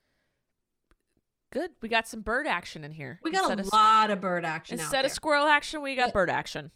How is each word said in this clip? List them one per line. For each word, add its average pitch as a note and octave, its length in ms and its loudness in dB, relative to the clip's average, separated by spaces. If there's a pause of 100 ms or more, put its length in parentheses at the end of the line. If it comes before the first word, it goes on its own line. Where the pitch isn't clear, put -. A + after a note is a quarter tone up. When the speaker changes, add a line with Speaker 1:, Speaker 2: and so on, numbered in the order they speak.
(1500)
Speaker 1:
Good. D#4+ 200 -4 (100)
We A3+ 80 -8
got A3+ 180 0
some A3 140 -12
bird B3 240 -2
action F3+ 380 -4
in D3 80 -12
here. D#3 320 -12
Speaker 2:
We D#4 80 -4
got F#4+ 80 0 (100)
Speaker 1:
Instead G3+ 100 -2
Speaker 2:
a - 20 -2
Speaker 1:
of F#3+ 60 -6
s-, G3 60 -2
Speaker 2:
lot A3 380 6
of F#3+ 100 -2
bird F3 240 -2
action E3 340 -6
out D#3+ 40 -6
Speaker 1:
instead E3+ 220 0
of C#4 40 0
Speaker 2:
there. - 60 -6
Speaker 1:
squirrel D4 320 2
action, D4 340 2
we C4+ 140 -6
got B3+ 120 2
Speaker 2:
But - 60 -4
Speaker 1:
bird F#3 160 2
action. D3 460 -4